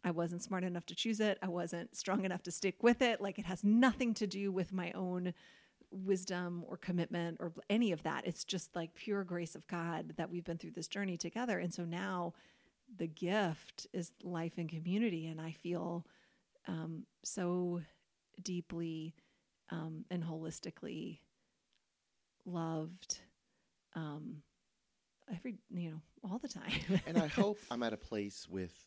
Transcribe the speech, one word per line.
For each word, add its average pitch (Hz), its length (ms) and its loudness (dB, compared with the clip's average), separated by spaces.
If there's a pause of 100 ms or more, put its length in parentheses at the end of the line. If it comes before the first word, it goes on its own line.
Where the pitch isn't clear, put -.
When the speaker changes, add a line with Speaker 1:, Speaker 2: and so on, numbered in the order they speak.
Speaker 1:
I 180 80 2
wasn't 170 300 0
smart 185 220 -2
enough 175 240 -4
to 175 80 -10
choose 220 240 0
it. 214 240 4
I 190 60 0
wasn't 170 460 -4
strong 190 300 2
enough 180 180 0
to 175 80 -4
stick - 300 0
with 240 220 8
it. 233 180 4
Like, 202 160 -2
it 208 80 -6
has 180 180 -2
nothing 233 520 8
to 220 100 2
do 196 260 0
with 185 220 0
my 175 200 0
own 180 420 0 (560)
wisdom 180 760 0
or 175 100 -6
commitment 170 640 0
or 170 120 -4
bl-, - 180 -12
any 220 220 6
of 156 120 -2
that. 143 220 -2
It's - 180 -2
just, - 320 -2
like, 165 200 -4
pure 202 280 -2
grace 175 320 -4
of 165 120 -12
God 165 500 -2
that 170 120 -2
we've 175 140 -4
been 170 140 -2
through 160 140 -8
this 170 160 -6
journey 190 300 -2
together. 220 420 0
And 170 140 0
so 175 120 -4
now 175 480 -2 (640)
the 165 100 -2
gift 175 880 0
is 170 200 -2 (100)
life 170 340 -4
and 165 120 -2
community. 170 580 0
And 160 140 -6
I 160 100 -4
feel, 170 540 -2 (640)
um, 165 380 -4 (180)
so 180 580 0 (600)
deeply, 170 760 -4 (540)
um, 160 400 -6
and 180 140 0
holistically 165 960 -6 (1300)
loved, 165 720 -2 (720)
um, 151 440 -6 (960)
every, 202 240 -8 (140)
you 170 200 -4
know, 156 100 -8 (280)
all 220 100 -2
the 285 80 -6
time. - 240 -6 (160)
<laughs> - 180 4
Speaker 2:
And 165 120 2
I 160 100 6
hope 208 320 4 (100)
I'm 120 140 0
at 110 100 2
a 104 40 -4
place 101 520 -4
with 90 240 -4 (140)